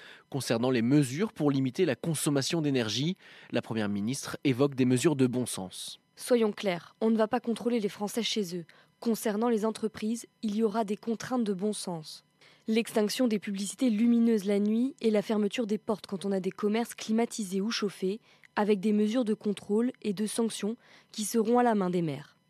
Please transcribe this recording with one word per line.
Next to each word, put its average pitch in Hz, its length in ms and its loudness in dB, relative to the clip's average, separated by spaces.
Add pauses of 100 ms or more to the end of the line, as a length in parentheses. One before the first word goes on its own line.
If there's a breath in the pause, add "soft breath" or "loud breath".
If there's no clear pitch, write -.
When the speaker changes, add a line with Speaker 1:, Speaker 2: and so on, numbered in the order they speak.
(320 loud breath)
Speaker 1:
Concernant 127 400 0
les 123 100 2
mesures 139 500 2
pour 147 200 2
limiter 135 340 0
la 131 100 0
consommation 151 640 0
d'énergie, 135 560 0 (360 loud breath)
la 120 100 0
Première 110 260 -2
ministre 101 560 -4
évoque 139 300 2
des 127 120 2
mesures 127 300 2
de 131 120 4
bon 123 180 -2
sens. - 540 -10 (160)
Speaker 2:
Soyons 226 360 2
clairs, 180 500 -6
on 220 100 4
ne 220 60 2
va 220 100 2
pas 240 120 0
contrôler 233 400 -2
les 202 80 -2
Français 208 360 -4
chez 180 340 -4
eux. 165 80 -10 (340 soft breath)
Concernant 220 480 0
les 220 160 2
entreprises, 220 640 -4 (160)
il 208 140 -2
y 226 80 0
aura 220 220 2
des 196 120 -4
contraintes 233 460 -4
de 202 100 0
bon 202 180 -2
sens. 170 540 -10 (420 soft breath)
L'extinction 220 600 2
des 214 120 2
publicités 202 500 -2
lumineuses 233 560 4
la 202 140 2
nuit 226 420 0
et 226 80 2
la 208 140 2
fermeture 214 420 0
des 202 140 -2
portes - 260 -4
quand 196 200 -8
on 196 60 0
a 196 80 0
des 185 120 -4
commerces 214 420 -2
climatisés 220 680 -2
ou 220 100 -2
chauffés, 202 480 -4 (360 soft breath)
avec 208 240 2
des 208 140 2
mesures 214 320 2
de 214 80 2
contrôle 208 580 0 (120)
et 208 100 0
de 208 140 -2
sanctions 226 480 -2 (360 soft breath)
qui 220 120 -6
seront 226 340 2
à 247 60 6
la 233 100 4
main 190 160 2
des 175 140 0
maires. 151 340 -6 (120)